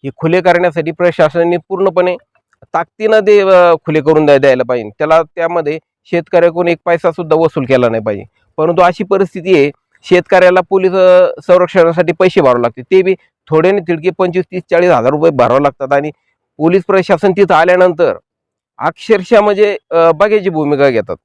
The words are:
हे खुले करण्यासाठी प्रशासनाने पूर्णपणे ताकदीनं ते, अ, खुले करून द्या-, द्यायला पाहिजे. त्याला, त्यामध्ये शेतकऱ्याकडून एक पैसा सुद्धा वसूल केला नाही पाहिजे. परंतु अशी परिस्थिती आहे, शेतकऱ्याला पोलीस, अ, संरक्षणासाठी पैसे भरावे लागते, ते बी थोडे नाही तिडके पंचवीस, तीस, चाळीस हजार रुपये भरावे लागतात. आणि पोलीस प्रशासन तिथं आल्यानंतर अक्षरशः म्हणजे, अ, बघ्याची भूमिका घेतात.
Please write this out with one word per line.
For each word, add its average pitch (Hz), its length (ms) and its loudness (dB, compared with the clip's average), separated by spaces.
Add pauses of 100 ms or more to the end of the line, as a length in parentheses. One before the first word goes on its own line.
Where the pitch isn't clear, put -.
हे 135 120 -10
खुले 170 240 0
करण्यासाठी 170 500 -2
प्रशासनाने 170 640 0
पूर्णपणे 180 580 -4 (480)
ताकदीनं 220 560 -2
ते, 208 200 2
अ, 180 340 4
खुले 156 280 -2
करून 156 240 2
द्या-, 143 140 4
द्यायला 127 240 2
पाहिजे. 117 260 -6
त्याला, 160 340 0
त्यामध्ये 165 560 -6 (260)
शेतकऱ्याकडून 170 640 -2
एक 170 180 -2
पैसा 170 260 -2
सुद्धा 156 240 -2
वसूल 156 300 -2
केला 123 240 0
नाही 113 140 -4
पाहिजे. 104 200 -6 (340)
परंतु 165 240 -2
अशी 180 220 0
परिस्थिती 190 520 -2
आहे, 143 160 2 (320)
शेतकऱ्याला 185 560 2 (100)
पोलीस, 190 220 0
अ, 185 360 4 (200)
संरक्षणासाठी 175 680 0
पैसे 185 280 0
भरावे 123 200 2
लागते, 120 200 -6
ते 190 200 0
बी 185 140 -2 (340)
थोडे 160 220 2
नाही 202 160 -2
तिडके 170 300 -4
पंचवीस, 180 280 -4
तीस, 180 260 -12
चाळीस 175 200 2
हजार 123 200 2
रुपये 156 200 0
भरावे 127 320 0
लागतात. 135 300 -4
आणि 143 180 -2 (460)
पोलीस 170 300 0
प्रशासन 190 440 0
तिथं 180 220 0
आल्यानंतर 170 640 2 (600)
अक्षरशः 196 640 0
म्हणजे, 208 360 0 (140)
अ, 165 200 2
बघ्याची 196 380 0
भूमिका 147 400 0
घेतात. 110 360 -4